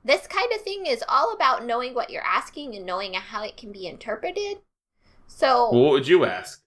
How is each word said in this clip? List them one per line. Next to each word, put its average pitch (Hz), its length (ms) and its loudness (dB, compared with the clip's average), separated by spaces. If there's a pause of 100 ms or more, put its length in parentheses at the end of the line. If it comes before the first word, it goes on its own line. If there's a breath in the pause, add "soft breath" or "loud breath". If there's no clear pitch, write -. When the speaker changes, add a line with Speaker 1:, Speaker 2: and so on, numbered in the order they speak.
Speaker 1:
This 277 240 0
kind 466 260 -2
of 427 80 -4
thing 392 260 -8
is 240 220 -2
all 311 240 2
about 262 320 0
knowing 247 280 -4
what 233 160 -4
you're - 140 -8
asking 262 500 -6
and 190 120 -12
knowing 185 300 -6
how 208 280 -8
it - 140 -12
can 208 160 -18
be 190 120 -12
interpreted. 359 760 -8 (680)
So 240 440 2
Speaker 2:
Well, 120 120 8
what 147 80 8
would 135 160 4
you 170 160 8
ask? 92 440 -6